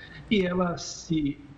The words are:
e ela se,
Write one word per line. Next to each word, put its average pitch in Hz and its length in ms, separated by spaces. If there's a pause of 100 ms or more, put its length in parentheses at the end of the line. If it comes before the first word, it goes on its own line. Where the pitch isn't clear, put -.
(300)
e 196 160
ela 180 320
se, 147 600 (200)